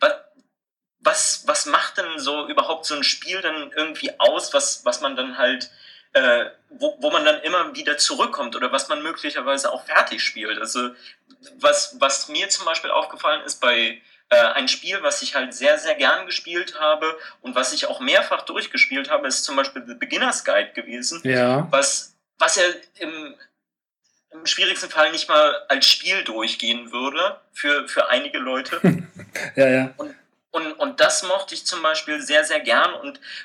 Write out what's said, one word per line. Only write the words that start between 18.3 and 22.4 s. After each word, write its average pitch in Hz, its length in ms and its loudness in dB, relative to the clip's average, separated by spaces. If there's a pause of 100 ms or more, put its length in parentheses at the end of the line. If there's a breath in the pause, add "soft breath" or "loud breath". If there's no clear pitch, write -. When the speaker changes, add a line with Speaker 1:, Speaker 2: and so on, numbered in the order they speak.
Speaker 1:
durchgespielt - 680 -2
habe, 143 160 2
ist 131 180 -2
zum - 120 -6
Beispiel 269 300 -2
The - 80 -14
Beginner's 269 500 -2
Guide - 300 2
gewesen, - 500 -8
Speaker 2:
Ja. 131 460 4
Speaker 1:
was, - 440 2 (240)
was - 180 4